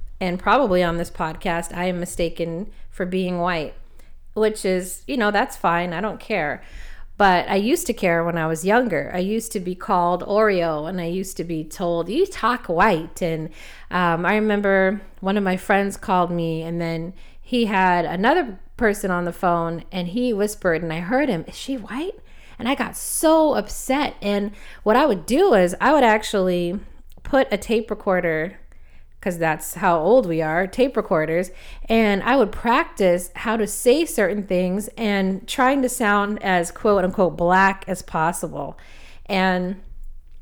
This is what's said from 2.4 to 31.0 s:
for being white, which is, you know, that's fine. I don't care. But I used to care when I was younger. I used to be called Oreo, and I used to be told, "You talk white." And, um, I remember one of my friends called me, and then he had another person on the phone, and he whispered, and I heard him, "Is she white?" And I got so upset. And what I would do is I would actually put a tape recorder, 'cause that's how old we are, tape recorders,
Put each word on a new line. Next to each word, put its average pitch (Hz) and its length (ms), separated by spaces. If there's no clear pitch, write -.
for - 160
being 180 320
white, 170 360
which 214 300
is, 185 420
you 285 100
know, 214 140
that's 208 260
fine. 175 360
I 165 80
don't 208 200
care. 156 420
But 185 320
I 196 80
used 240 320
to 240 40
care 170 320
when 170 140
I 160 80
was 160 180
younger. 190 480
I 180 60
used 208 340
to 202 80
be 185 140
called 180 480
Oreo, 175 680
and 185 120
I 170 60
used 185 320
to 175 60
be 165 200
told, 170 440
"You 311 180
talk 247 400
white." 170 540
And, 160 300
um, 175 340
I 185 120
remember 202 640
one 190 160
of 208 60
my 185 140
friends 196 400
called 180 340
me, 165 320
and 170 180
then 165 340
he 240 240
had 185 400
another 220 540
person 208 340
on 175 140
the 175 80
phone, 170 580
and 180 180
he 240 240
whispered, 190 500
and 165 100
I 160 80
heard 254 280
him, 170 200
"Is - 80
she 269 200
white?" 254 380
And 226 120
I 269 80
got - 200
so 311 580
upset. 262 680
And 202 300
what 214 120
I 294 100
would 196 200
do 330 280
is 180 260
I 247 120
would 285 120
actually 185 760
put 262 260
a 208 80
tape 226 320
recorder, 180 680
'cause 175 180
that's 160 360
how 175 240
old 214 280
we 165 140
are, 160 260
tape 262 300
recorders, 170 540